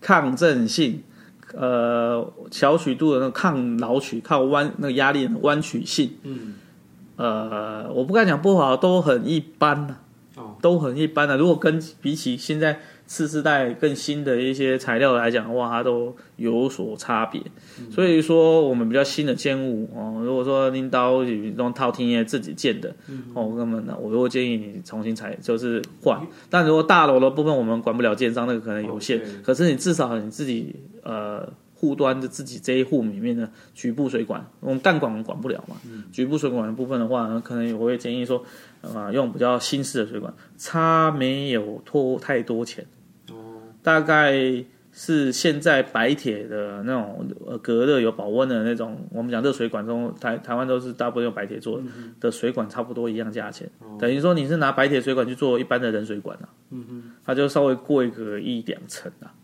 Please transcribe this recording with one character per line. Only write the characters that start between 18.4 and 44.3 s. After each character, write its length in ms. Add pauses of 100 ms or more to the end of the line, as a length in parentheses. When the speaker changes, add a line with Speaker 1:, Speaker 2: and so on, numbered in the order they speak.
Speaker 1:
我 60
们 120
比 80
较 80
新 220
的 100
建 240
物， 360
哦， 280
如 120
果 100
说 260
拎 200
刀 340
用 480
套 180
厅 160
业 160
自 160
己 140
建 260
的， 160 (140)
Speaker 2:
嗯。 140 (100)
Speaker 1:
哦， 240
那 80
么 160
呢， 180
我 120
会 180
建 160
议 140
你 260
重 180
新 140
裁， 240
就 160
是 240 (220)
换。 180
Speaker 2:
嗯。 60 (240)
Speaker 1:
但 160
如 80
果 80
大 240
楼 120
的 120
部 120
分 140
我 60
们 180
管 160
不 60
了 120
建 200
商， 120
那 60
个 80
可 100
能 140
有 160
限。 200
Speaker 2:
哦， 40
对。 180
Speaker 1:
可 120
是 160
你 60
至 180
少 240
你 120
自 140
己， 300 (280)
呃， 460 (280)
户 180
端 260
的 60
自 160
己 160
这 160
一 80
户 200
里 180
面 160
的 120 (240)
局 200
部 160
水 160
管， 200 (160)
我 100
们 100
干 180
管 120
我 40
们 100
管 160
不 80
了 200
嘛。 80 (100)
Speaker 2:
嗯。 240
Speaker 1:
局 160
部 100
水 140
管 160
的 60
部 120
分 140
的 80
话， 380
可 100
能 240
我 80
会 100
建 160
议 120
说， 180 (380)
呃， 320
用 200
比 60
较 220
新 240
式 160
的 100
水 80
管， 160 (240)
差 540
没 380
有 340
拖 340
太 240
多 220
钱。 200 (460)
Speaker 2:
哦。 40 (480)
Speaker 1:
大 180
概 320 (580)